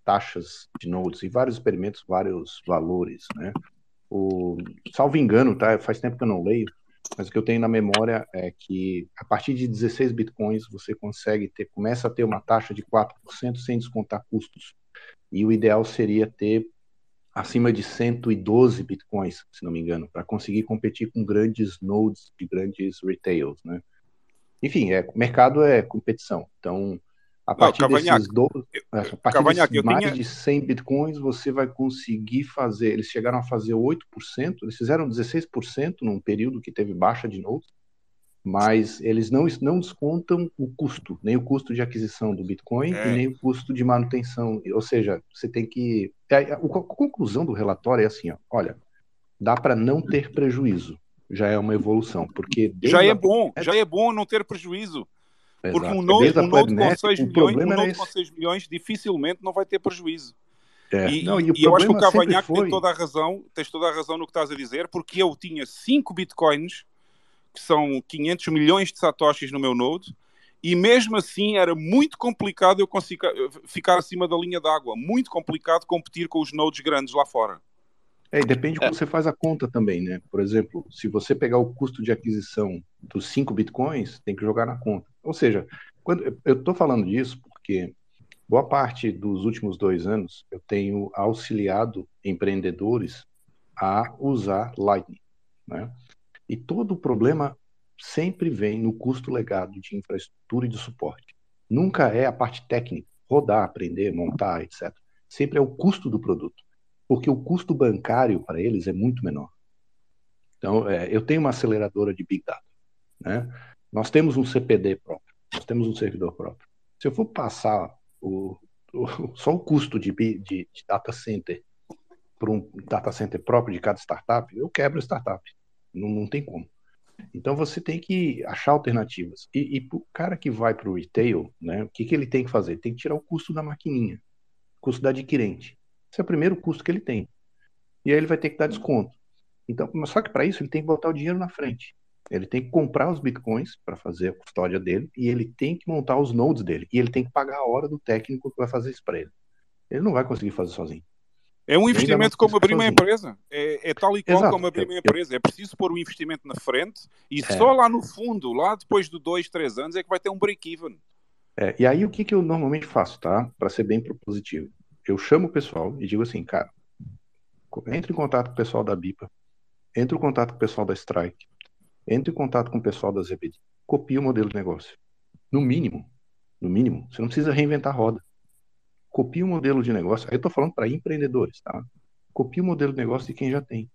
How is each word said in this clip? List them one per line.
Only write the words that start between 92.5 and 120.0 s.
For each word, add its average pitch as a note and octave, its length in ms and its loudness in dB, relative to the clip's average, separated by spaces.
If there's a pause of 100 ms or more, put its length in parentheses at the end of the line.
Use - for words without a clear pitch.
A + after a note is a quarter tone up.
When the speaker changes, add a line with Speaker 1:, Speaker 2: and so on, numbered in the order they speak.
Speaker 1:
a G2 440 -2
usar A2+ 580 -2
Lightning, G2 400 0 (480)
né? - 260 -10 (560)
E A#2 80 -6
todo G3 360 -4
o E3+ 40 -4
problema C#3 640 0 (420)
sempre F3 480 -4
vem G#2 320 -2
no A2+ 120 0
custo B2+ 400 -4
legado G2 400 -4
de G2 240 -14
infraestrutura - 720 -6
e A#2+ 40 -4
de G#2+ 80 -8
suporte. - 560 -12 (340)
Nunca C#3 460 2
é B2+ 120 2
a A#2+ 60 0
parte B2 360 -4
técnica, - 400 -4 (200)
rodar, G#2+ 360 4
aprender, F2+ 480 -4
montar, E2+ 500 -2
et - 100 -14
cetera. - 220 -10 (340)
Sempre C#3 300 -2
é - 20 6
o C3+ 60 4
custo F3+ 420 0
do A2+ 100 -2
produto, - 440 -4 (440)
porque B2+ 220 0
o C3+ 80 4
custo D#3+ 380 -2
bancário A#2 640 2
para E2 200 -8
eles G2 260 0
é F#2+ 60 -2
muito A#2+ 300 0
menor. C#2+ 280 -6 (1040)
Então, G#2+ 320 0
é, F2+ 260 -2
eu G#2+ 60 2
tenho D3+ 200 2
uma C#3+ 100 2
aceleradora G#2 640 0
de F#2 100 -10
Big - 220 -4
Data, - 180 -10 (560)
né? A#2 260 -6 (460)
Nós A2 160 -2
temos D#3 280 4
um C3 80 2
C B2+ 160 0
P A2+ 180 4
D F#2+ 160 0
próprio, - 400 -14 (180)
nós - 120 -10
temos A#2 240 -2
um A2 80 -4
servidor F#2 340 -4
próprio. - 340 -12 (320)
Se - 120 -2
eu C3 40 -4
for G#3+ 120 0
passar G#2+ 680 -2 (280)
o, F#2+ 360 -6 (380)
o, B2 120 -4
<laughs> - 280 -8
só - 180 0
o F3+ 60 2
custo D3 400 0
de, F#2+ 140 -4